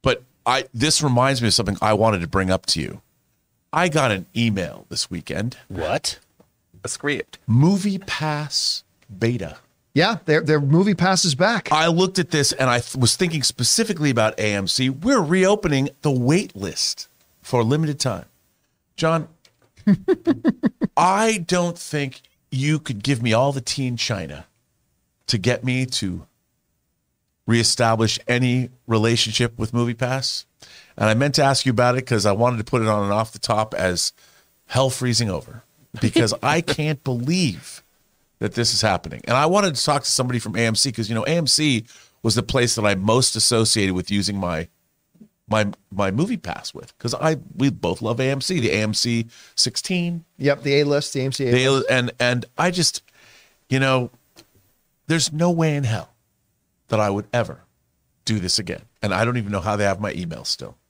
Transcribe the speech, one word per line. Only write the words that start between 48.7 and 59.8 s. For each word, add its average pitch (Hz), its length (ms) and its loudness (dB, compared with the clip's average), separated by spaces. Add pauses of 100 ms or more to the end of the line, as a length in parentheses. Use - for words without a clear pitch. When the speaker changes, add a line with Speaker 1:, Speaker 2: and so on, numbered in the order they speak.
Speaker 1:
A 104 120 0
M 107 120 -2
C 117 320 -2 (280)
sixteen. 175 720 -4 (140)
Speaker 4:
Yep, 135 260 0
the 143 160 4
A-list, 143 320 0
the 135 80 -4
A 127 60 -2
M 135 60 -2
C 139 180 -4
Speaker 1:
The 127 140 4
Speaker 4:
A-list. 135 240 4
Speaker 1:
A-, - 40 2
and, 123 260 2
and 123 280 0 (120)
I 175 140 2
just, 175 300 -2 (640)
you 131 100 0
know, 131 320 2 (960)
there's 160 260 0
no 170 200 2
way 160 240 2
in 143 80 -2
hell 110 260 -4 (800)
that 110 120 0
I 104 100 2
would 101 220 -4
ever 107 280 -4 (640)
do 107 160 0
this 90 180 -2
again. 90 240 -8 (200)
And 101 120 -2
I 104 100 0
don't 123 120 -2
even 104 160 -4
know 98 80 -2
how 104 160 -2
they 104 80 0